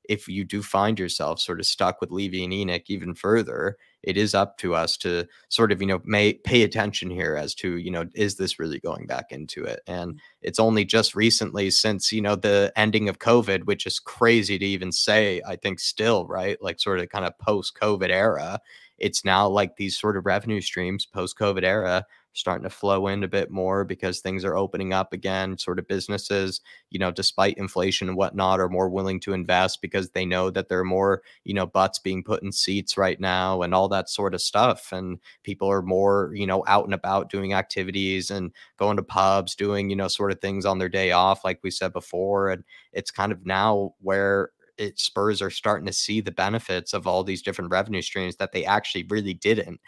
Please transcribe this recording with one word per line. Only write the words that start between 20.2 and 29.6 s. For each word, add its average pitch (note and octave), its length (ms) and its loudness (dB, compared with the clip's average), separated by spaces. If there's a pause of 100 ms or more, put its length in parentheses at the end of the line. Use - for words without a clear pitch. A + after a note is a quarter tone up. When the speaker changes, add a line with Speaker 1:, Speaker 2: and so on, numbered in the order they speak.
Speaker 1:
revenue G#2 360 0
streams F#2 440 -4
post-covid F#2+ 580 -2
era F#2 420 2 (300)
starting - 280 -2
to F#2 60 -8
flow G2 360 0
in G2 180 -2
a F#2 40 -2
bit G2 240 0
more F#2+ 340 0
because F2+ 340 -4
things F#2+ 240 -4
are F2+ 120 -2
opening F#2+ 360 -2
up F#2+ 220 0
again, F#2+ 420 -4
sort F2+ 220 -6
of F2 100 -8
businesses, G2 720 -4 (280)
you F#2 80 -8
know, F2+ 140 0
despite G2 480 0
inflation F#2+ 480 -2
and F#2 100 -4
whatnot, F#2+ 420 2
are F#2 100 2
more F#2 200 0
willing F#2+ 300 -2
to G2 140 -6
invest F#2 500 0